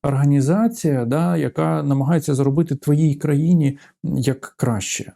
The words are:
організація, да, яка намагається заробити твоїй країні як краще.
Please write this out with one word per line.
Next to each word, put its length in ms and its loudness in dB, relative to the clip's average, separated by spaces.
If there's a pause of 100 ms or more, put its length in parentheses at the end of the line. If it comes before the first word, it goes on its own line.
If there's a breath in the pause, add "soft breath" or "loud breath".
організація, 1000 0
да, 320 0
яка 460 -2
намагається 520 0
заробити 400 0
твоїй 400 2
країні 640 2 (260 loud breath)
як 540 -4
краще. 580 -4